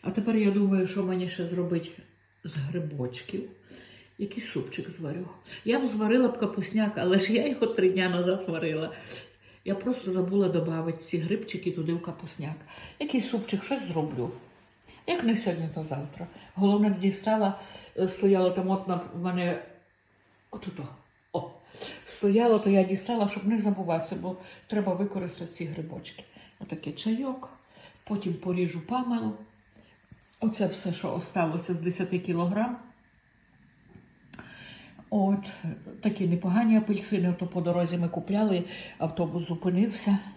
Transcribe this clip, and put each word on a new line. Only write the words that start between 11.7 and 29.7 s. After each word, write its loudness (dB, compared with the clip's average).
туди -2
в -2
капусняк. -10
Який 0
супчик, -2
щось -4
зроблю. -2
Як -2
не 4
сьогодні, -2
то -4
завтра. -8
Головне 6
б 0
дістала, 2
е, 2
стояло 4
там 0
от 0
на, 0
в -8
мене, 0
отуто, -10
о, -4
стояло, 4
то 4
я 8
дістала, 0
щоб -4
не 4
забуватися, 0
бо -6
треба 0
використати -6
ці -8
грибочки. -10
Отакий -10
чайок, -2
потім -2
поріжу -2
Памелу. -2